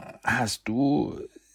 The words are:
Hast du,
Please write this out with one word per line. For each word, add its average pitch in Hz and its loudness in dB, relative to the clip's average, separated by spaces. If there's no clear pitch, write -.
Hast - 0
du, 120 2